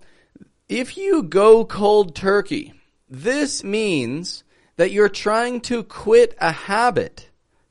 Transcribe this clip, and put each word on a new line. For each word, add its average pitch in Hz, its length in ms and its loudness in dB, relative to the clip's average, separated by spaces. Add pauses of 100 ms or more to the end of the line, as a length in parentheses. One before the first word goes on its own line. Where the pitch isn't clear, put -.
(680)
if 247 300 -6
you 381 240 0
go 214 420 6
cold 202 500 0
turkey, 190 600 -4 (340)
this 240 560 -4
means 180 800 -6 (320)
that 185 140 2
you're 202 180 2
trying 233 540 -4
to 233 200 -6
quit 226 560 2
a 165 140 0
habit 196 800 -2 (400)